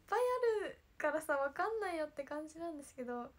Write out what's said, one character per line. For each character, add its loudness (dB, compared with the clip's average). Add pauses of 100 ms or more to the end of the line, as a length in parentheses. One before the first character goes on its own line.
ぱ 0
い 4 (420)
あ -2
る -6 (180)
か 2
ら 2
さ、 0
わ 2
か 0
ん 0
な -2
い -2
よ 0
っ -6
て -6
感 -6
じ -16
な -4
ん -8
で -12
す -20
け -8
ど、 -6